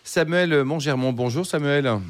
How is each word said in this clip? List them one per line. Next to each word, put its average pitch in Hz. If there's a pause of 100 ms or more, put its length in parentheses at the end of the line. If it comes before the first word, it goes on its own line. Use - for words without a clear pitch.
Samuel 165
Montgermont. 135
Bonjour, 123
Samuel. 143 (220)